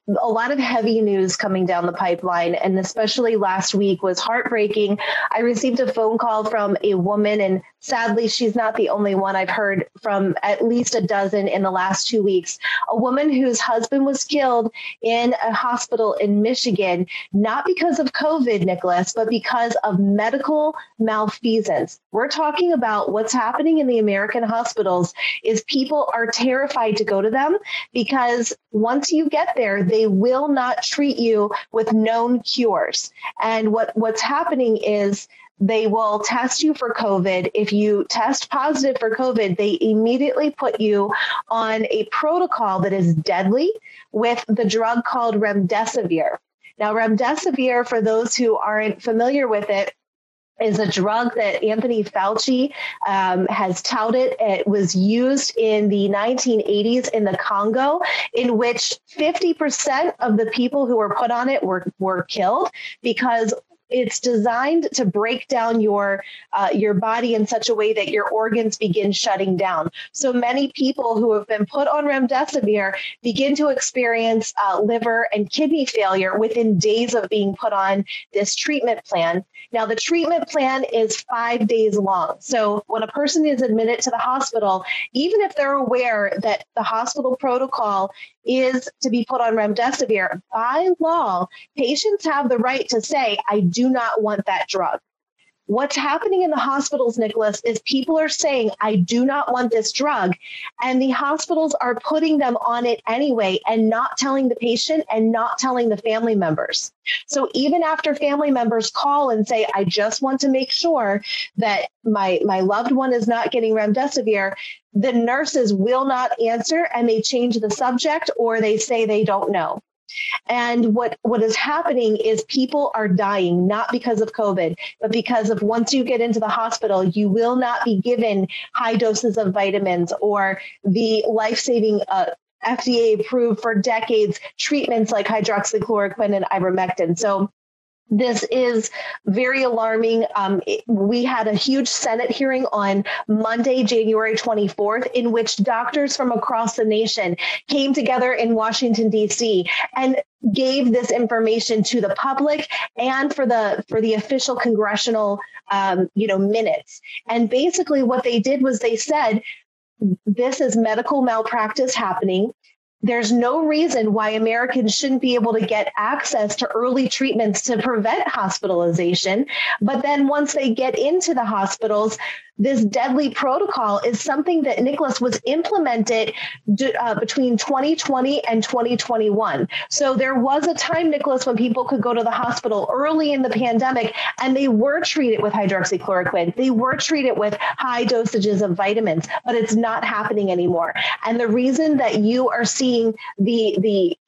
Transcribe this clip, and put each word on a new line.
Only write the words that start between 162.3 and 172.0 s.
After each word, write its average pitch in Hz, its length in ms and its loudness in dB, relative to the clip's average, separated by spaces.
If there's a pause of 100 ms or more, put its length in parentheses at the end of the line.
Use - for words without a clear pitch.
There's 233 280 0
no 254 340 2
reason 269 460 2
why 214 180 0
Americans 226 640 0
shouldn't 262 280 0
be 247 120 2
able 233 200 2
to 220 120 0
get 214 300 -2
access 214 580 -2
to 240 140 -4
early 247 400 0
treatments 220 540 0
to 233 200 -2
prevent 226 460 0
hospitalization." 185 1200 0 (340)
But 240 220 2
then 285 260 2
once 294 240 0
they 269 180 0
get 254 260 0
into 339 380 2
the 247 100 0
hospitals, 208 720 0 (420)